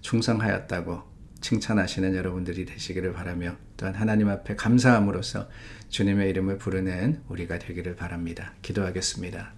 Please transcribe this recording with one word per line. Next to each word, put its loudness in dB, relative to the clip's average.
충성하였다고 0
칭찬하시는 2
여러분들이 -2
되시기를 -4
바라며, -4
또한 -4
하나님 4
앞에 -2
감사함으로써 4
주님의 4
이름을 0
부르는 0
우리가 -4
되기를 -6
바랍니다. -6
기도하겠습니다. -4